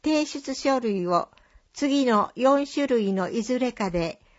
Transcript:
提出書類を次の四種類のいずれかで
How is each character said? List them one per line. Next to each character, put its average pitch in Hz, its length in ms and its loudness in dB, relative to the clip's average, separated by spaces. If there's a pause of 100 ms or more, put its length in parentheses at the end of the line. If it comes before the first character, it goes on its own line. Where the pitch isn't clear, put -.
提 302 240 0
出 277 260 -10
書 269 260 0
類 196 280 -2
を 175 220 0 (440)
次 277 320 2
の 214 300 2
四 277 320 2
種 285 180 -2
類 226 260 2
の 190 180 -2
い 226 120 -4
ず 247 160 -2
れ 247 140 -2
か 208 180 -4
で 170 320 -4 (180)